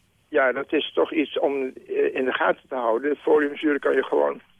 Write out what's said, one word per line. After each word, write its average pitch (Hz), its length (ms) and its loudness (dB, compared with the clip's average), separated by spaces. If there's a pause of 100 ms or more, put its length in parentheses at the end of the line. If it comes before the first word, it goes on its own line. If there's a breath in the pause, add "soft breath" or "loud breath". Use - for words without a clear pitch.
(300)
ja, 135 220 2
dat 110 220 -6
is 143 200 0
toch 160 200 0
iets - 260 -2
om, 135 320 -2 (160)
eh, 143 280 0
in 135 100 -2
de 123 80 -2
gaten 175 360 -2
te 139 60 -8
houden. 123 400 0
Foliumzuur 147 640 0
kan 143 140 0
je 131 100 2
gewoon 143 380 0 (180)